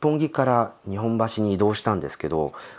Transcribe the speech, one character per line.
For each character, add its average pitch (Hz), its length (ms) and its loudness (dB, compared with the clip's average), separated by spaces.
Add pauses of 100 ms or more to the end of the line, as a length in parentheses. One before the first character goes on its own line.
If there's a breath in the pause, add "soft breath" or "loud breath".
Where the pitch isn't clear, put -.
本 151 180 2
木 151 120 0
か 139 140 0
ら 120 280 2 (160)
日 98 80 -6
本 113 220 0 (160)
橋 110 80 0
に 104 120 2
移 92 40 0
動 104 160 4
し - 80 -6
た 110 120 2
ん 92 60 -2
で - 80 -6
す - 100 -12
け 76 100 -4
ど、 76 260 -2 (240 loud breath)